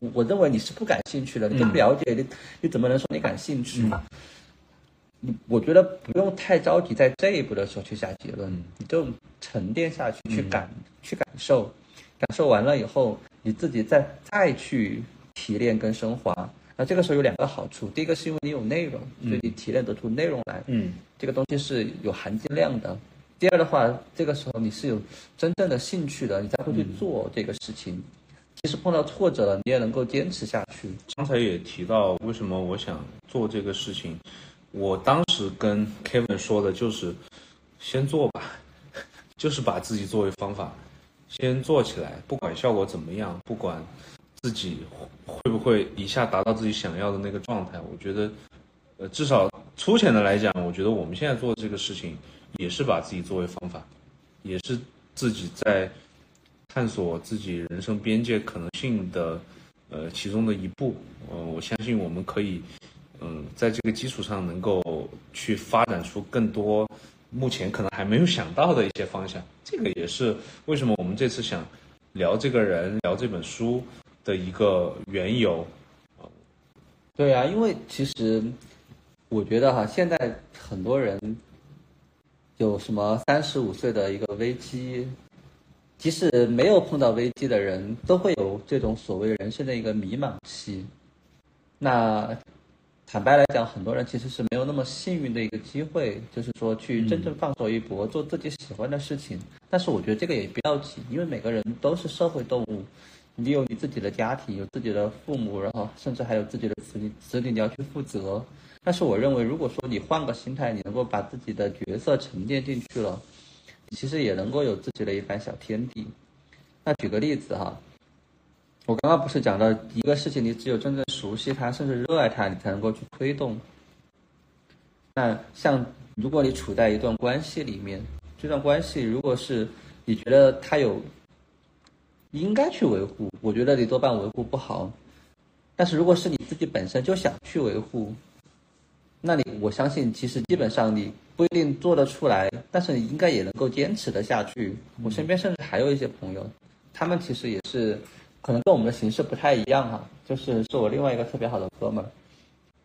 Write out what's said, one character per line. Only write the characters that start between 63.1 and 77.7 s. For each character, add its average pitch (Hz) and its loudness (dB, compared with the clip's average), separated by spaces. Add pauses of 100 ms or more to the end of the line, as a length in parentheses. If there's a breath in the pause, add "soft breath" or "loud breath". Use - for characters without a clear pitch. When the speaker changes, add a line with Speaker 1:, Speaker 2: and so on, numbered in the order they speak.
Speaker 1:
嗯， 78 -10 (100)
在 117 2
这 110 -2
个 110 0
基 131 -6
础 110 -8
上 98 -6
能 87 -6
够 90 0 (240)
去 - -4
发 117 2
展 92 -2
出 - -8
更 113 0
多 107 2 (400 loud breath)
目 127 -2
前 92 -2
可 110 -4
能 95 -4
还 101 -4
没 104 2
有 175 8
想 165 0
到 160 4
的 113 4
一 98 -2
些 98 -2
方 95 -6
向。 92 -10 (220)
这 - -6
个 110 0
也 87 -6
是 113 0 (300 loud breath)
为 156 0
什 131 0
么 107 4
我 92 -4
们 92 -2
这 123 2
次 113 -4
想 85 -6 (500 loud breath)
聊 92 2
这 131 0
个 120 4
人， 95 0
聊 90 0
这 120 -2
本 90 -6
书 120 -2 (400 loud breath)
的 98 -2
一 90 -4
个 90 2 (160)
缘 98 -2
由。 85 2 (1500)
Speaker 2:
对 143 6
啊， 127 6
因 196 0
为 220 2 (120)